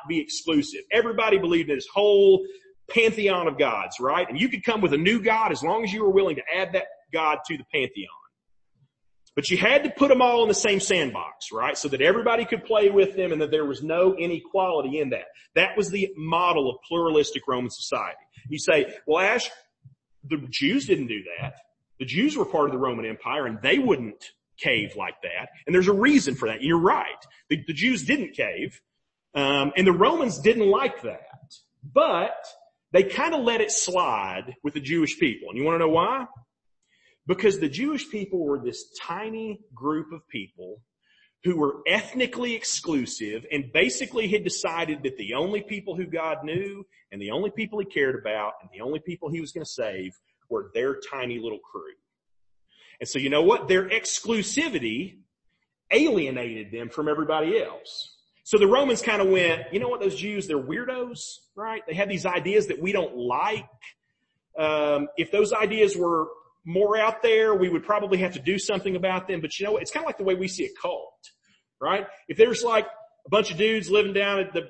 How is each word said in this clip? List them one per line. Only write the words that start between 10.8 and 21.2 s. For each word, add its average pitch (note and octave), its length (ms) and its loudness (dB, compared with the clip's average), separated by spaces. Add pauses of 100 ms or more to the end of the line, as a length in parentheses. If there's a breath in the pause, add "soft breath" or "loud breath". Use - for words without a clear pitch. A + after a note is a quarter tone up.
right? B2+ 240 -2
So - 120 -6
that C3 120 -2
everybody A3+ 440 2
could A3+ 200 -6
play G#3 240 4
with G3 260 4
them F3+ 160 0
and D#3 100 0
that D3+ 100 0
there D#3 140 2
was C3+ 180 -6
no F3+ 320 2
inequality E3 840 -2
in C3+ 120 -2
that. G#2 160 -6 (280 soft breath)
That F#3+ 220 2
was F3 140 0
the G3 260 -2
model D#3+ 520 0
of B2 80 -6 (100)
pluralistic D#3 600 2
Roman B2 220 -2
society. G2+ 480 -6 (320 soft breath)
You D3 100 -6
say, D#3 340 4 (120)
"Well, E3 180 2
Ash, A3 260 0 (720)
the D3 140 -6 (120)
Jews F#3+ 380 0
didn't D3+ 200 0
do G#2+ 140 -6 (160)